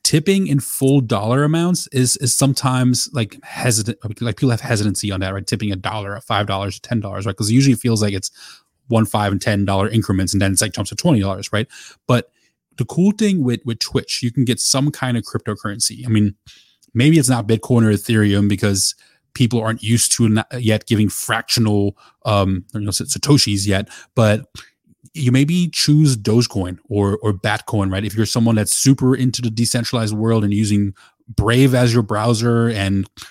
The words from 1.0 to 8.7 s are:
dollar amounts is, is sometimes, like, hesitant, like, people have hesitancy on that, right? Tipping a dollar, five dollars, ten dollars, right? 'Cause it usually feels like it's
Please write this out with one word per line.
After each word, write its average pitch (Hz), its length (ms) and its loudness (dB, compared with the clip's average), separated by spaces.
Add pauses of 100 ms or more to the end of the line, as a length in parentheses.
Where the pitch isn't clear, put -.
dollar 117 420 0
amounts 165 440 0
is, 127 300 0
is 123 180 -2
sometimes, 127 800 0
like, 117 300 -6
hesitant, 110 540 -2 (240)
like, 113 160 -4
people 131 140 2
have 113 100 -2
hesitancy 107 500 -2
on 95 100 -4
that, 95 120 -4
right? 98 140 -8
Tipping 107 240 -4
a 95 40 -4
dollar, 101 460 -8
five 104 240 -2
dollars, 98 340 -6
ten 117 200 -4
dollars, 98 260 -8
right? 98 100 -4
'Cause 104 140 -4
it 110 40 2
usually 135 220 4
feels 113 260 0
like 104 120 0
it's 95 160 -8 (580)